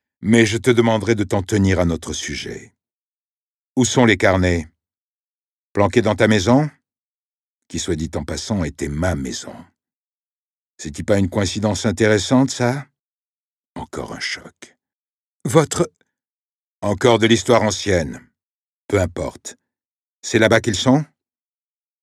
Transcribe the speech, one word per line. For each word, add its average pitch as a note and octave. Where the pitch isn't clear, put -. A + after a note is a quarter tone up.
mais A2+
je G#2+
te -
demanderai A2+
de G#2
t'en G2
tenir F#2+
à F2
notre E2
sujet. -
Où B2
sont B2
les G#2
carnets ? F2+
Planqués G2+
dans G#2+
ta G#2+
maison ? » A#2
Qui, E2+
soit E2+
dit D#2
en D2+
passant, E2+
était D2
ma E2
maison. C2
C'est-il D#2
pas G2+
une G2
coïncidence G2+
intéressante, G#2+
ça ? B2+
Encore -
un -
choc. « -
Votre » D3+
Encore G#2
de A2
l'histoire A2+
ancienne. G2
Peu G2+
importe. F2+
C'est -
là-bas A2
qu'ils G#2+
sont ? C#3